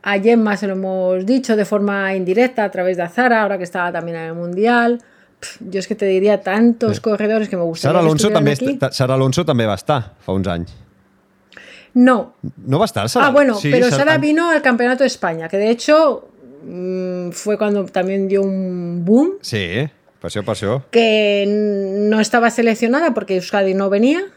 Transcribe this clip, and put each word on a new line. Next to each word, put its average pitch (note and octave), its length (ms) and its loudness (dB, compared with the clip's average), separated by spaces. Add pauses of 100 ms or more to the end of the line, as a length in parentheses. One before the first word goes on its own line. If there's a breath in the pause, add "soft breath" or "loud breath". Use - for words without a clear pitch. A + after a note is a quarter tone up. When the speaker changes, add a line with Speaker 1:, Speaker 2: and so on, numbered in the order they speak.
Speaker 1:
a G3+ 180 -2
Gemma G#3+ 380 2
se G#3 100 -6
lo F#3+ 60 -4
hemos F#3+ 520 -2
dicho B3 300 0
de G#3 100 0
forma G3 500 -2
indirecta G#3 480 0
a F#3+ 80 -2
través F#3 260 -2
de F3 60 -2
Azara, A#3 400 0
ahora G3+ 140 -2
que F3+ 60 -6
estaba F3 280 -4
también E3+ 260 -8
en D#3+ 120 -10
el E3 40 -10
Mundial. A#3 680 0 (400 soft breath)
Pff, - 220 -18
yo F#3+ 180 -8
es F#3 80 -10
que G#3 80 -4
te G3+ 100 -4
diría G3 360 2
tantos A3 560 2
Speaker 2:
Sí. - 40 -10
Speaker 1:
corredores G#3+ 480 0
que F#3+ 80 -4
me F3 60 -2
gustaría E3 300 -2
Speaker 2:
Sara F3+ 60 4
Speaker 1:
que E3 60 4
Speaker 2:
Alonso D#3 220 2
Speaker 1:
estuvieran G3 160 2
Speaker 2:
també C#3+ 100 4
Speaker 1:
aquí. B3+ 320 -2
Speaker 2:
est-, C3 80 -4
Sara B2+ 220 0
Alonso C3+ 300 2
també B2 200 2
va G#2+ 100 0
estar C3+ 440 -2
fa - 120 -8
uns F#2+ 160 0
anys. E2+ 240 -6 (1200 loud breath)
Speaker 1:
No. B3 380 4 (320)
Speaker 2:
No C3 140 0
va A3 60 4
estar, G#2+ 240 -4
Sara? C4 180 2
Speaker 1:
Ah, - 40 4
bueno, C4+ 240 4
Speaker 2:
Sí, F3 160 -4
Speaker 1:
pero B3 140 4
Speaker 2:
Sara B3 120 2
Speaker 1:
Sara D4 180 2
Speaker 2:
an- C#4+ 60 0
Speaker 1:
vino D#4 280 2
al D4+ 120 2
Campeonato B3+ 420 2
de B3+ 40 2
España, E3 400 -6
que G3 100 -4
de G#3 120 0
hecho, D4 580 2 (380)
mm, F3+ 680 -6
fue G3+ 260 -4
cuando G3+ 280 0
también F#3+ 420 -2
dio G3 140 0
un F3+ 640 -4
boom. C#4 360 4
Speaker 2:
Sí, G#2 460 -4 (320)
per E2+ 120 -8
això, G#2+ 120 -6
per G#2+ 120 -2
això. A2+ 260 -2 (100)
Speaker 1:
Que G#3+ 560 2
no G#3 720 0
estaba A#3 300 2
seleccionada A#3 640 0
porque G3 220 -2
Euskadi F#3+ 380 -2
no G3 160 0
venía B3 320 2 (160)